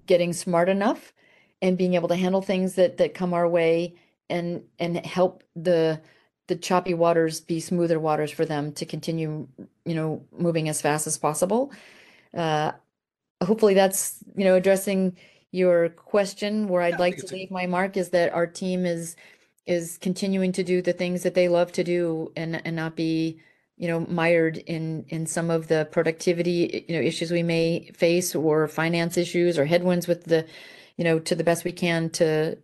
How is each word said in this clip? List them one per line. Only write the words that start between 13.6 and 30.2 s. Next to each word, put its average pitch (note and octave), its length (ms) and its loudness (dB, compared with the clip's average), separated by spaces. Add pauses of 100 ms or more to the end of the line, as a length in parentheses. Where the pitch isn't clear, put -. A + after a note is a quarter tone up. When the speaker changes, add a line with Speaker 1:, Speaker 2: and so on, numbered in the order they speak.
Speaker 1:
that's, F#3+ 460 2 (160)
you G3+ 80 -2
know, F#3 120 6
addressing F#3+ 600 2 (360)
your F3 380 4
question. G#3 800 -2
Where F3+ 140 0
I'd F3 80 2
Speaker 2:
Yeah, E3+ 80 0
I - 20 -2
Speaker 1:
like F3+ 140 2
Speaker 2:
think D#3 60 -14
Speaker 1:
to - 40 -10
Speaker 2:
it's - 80 -12
a - 40 -10
Speaker 1:
leave F#3+ 160 -10
my F3+ 140 -6
mark F#3 300 -2
is F3+ 140 -2
that E3+ 240 2
our E3+ 120 0
team F3+ 400 -4
is, E3+ 300 -6 (500)
is E3+ 340 -4
continuing F#3+ 520 -2
to F#3 120 -2
do F3+ 180 0
the F3+ 120 0
things F3+ 300 -4
that F3 100 -2
they F3+ 140 4
love F3 260 2
to F3+ 100 0
do E3+ 520 -2
and, E3 300 -6
and E3 100 -6
not D#3+ 200 -6
be, D#3+ 440 -2 (380)
you F3 100 -6
know, E3 140 -2
mired E3 560 2
in, D#3+ 500 -8
in D#3+ 180 -6
some E3+ 240 -4
of E3 180 -2
the D#3 240 2
productivity, E3+ 1000 0
you E3+ 60 -2
know, D#3 60 0
issues E3 300 -2
we E3+ 120 0
may E3 520 0
face F3 400 2
or D#3 320 2
finance E3+ 500 -2
issues F3 400 0
or C#3+ 80 4
headwinds F3 420 2
with E3+ 180 -2